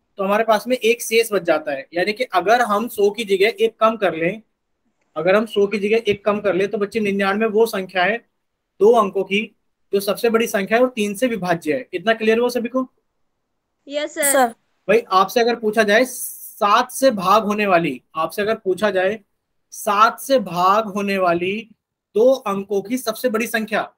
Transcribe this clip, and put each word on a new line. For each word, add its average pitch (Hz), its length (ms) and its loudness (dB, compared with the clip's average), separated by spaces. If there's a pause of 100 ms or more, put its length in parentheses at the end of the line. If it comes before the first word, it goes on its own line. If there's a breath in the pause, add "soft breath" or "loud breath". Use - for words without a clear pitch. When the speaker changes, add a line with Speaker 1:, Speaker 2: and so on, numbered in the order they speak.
(180)
Speaker 1:
तो 202 60 -4
हमारे 208 200 0
पास 220 240 0
में 254 100 -2
एक 233 240 0
शेष 226 320 0
बच 180 100 0
जाता 156 280 0
है। 139 220 -8
यानी 180 200 -2
कि 254 100 -6 (100)
अगर 196 300 4
हम 208 240 -2
सौ 208 240 0
की 226 140 -6
जगह 196 400 0
एक 226 140 -2
कम 220 180 2
कर 180 180 0
लें, 180 260 -4 (760)
अगर 175 200 2
हम 220 100 2
सौ 202 220 0
की 208 120 -2
जगह 214 320 0
एक 202 140 -4
कम 208 140 0
कर 196 160 0
लें 196 120 0
तो 208 100 -6
बच्चे 202 220 -4
निन्यानवे 202 480 0
वो 220 200 2
संख्या 190 360 -4
है 208 140 0 (640)
दो 208 160 6
अंकों 196 280 0
की 196 200 -2 (500)
जो 202 80 2
सबसे 202 280 -2
बड़ी 226 180 0
संख्या 214 300 0
है 247 60 4
और 254 60 2
तीन 208 240 -4
से 247 140 -2
विभाज्य 175 460 -2
है। 131 200 -6
इतना 185 200 -2
क्लियर 220 260 0
हुआ 247 100 0
सभी 240 200 -4
को? 262 180 -4 (1000)
Speaker 2:
यस 294 280 -8
sir। 294 180 0
Speaker 3:
Sir। 247 200 2 (340)
Speaker 1:
भाई 220 240 2
आपसे 190 280 2
अगर 233 160 2
पूछा 220 280 0
जाए 208 220 4
सात - 840 -2
से 262 200 2
भाग 202 320 2
होने 208 220 -2
वाली, 170 360 0 (140)
आपसे 165 260 -4
अगर 214 140 -2
पूछा 190 360 -2
जाए 185 280 -2 (540)
सात 214 460 2
से 269 200 2
भाग 185 480 2
होने 196 300 -4
वाली 185 520 -2 (460)
दो 240 160 6
अंकों 196 500 -2
की 247 160 -4
सबसे 240 320 -4
बड़ी 220 180 -2
संख्या, 214 320 -4 (180)